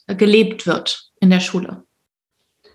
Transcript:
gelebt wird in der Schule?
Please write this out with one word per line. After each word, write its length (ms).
gelebt 600
wird 420
in 80
der 100
Schule? 440